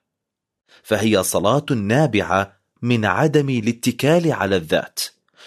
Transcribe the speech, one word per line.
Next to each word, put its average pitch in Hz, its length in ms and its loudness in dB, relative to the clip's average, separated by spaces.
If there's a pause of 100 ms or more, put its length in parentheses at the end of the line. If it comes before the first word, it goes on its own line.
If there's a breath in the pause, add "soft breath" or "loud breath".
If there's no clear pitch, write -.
(840 soft breath)
فهي 107 400 2
صلاة 104 480 0
نابعة 104 880 0 (220)
من 120 220 0
عدم 139 440 2
الاتكال 131 840 0
على 98 240 0
الذات، 85 440 -4 (460 soft breath)